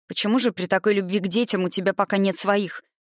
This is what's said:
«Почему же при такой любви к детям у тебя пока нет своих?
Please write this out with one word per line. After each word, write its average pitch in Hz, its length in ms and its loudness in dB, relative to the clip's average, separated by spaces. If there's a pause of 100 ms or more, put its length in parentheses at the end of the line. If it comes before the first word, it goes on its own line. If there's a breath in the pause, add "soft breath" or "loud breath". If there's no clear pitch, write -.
«Почему 214 320 0
же 226 140 2
при 180 140 -4
такой 196 260 2
любви 196 260 0
к 190 100 -2
детям 196 360 0
у 175 60 -2
тебя 185 240 0
пока 202 240 0
нет 196 180 0
своих? 202 460 -2 (240)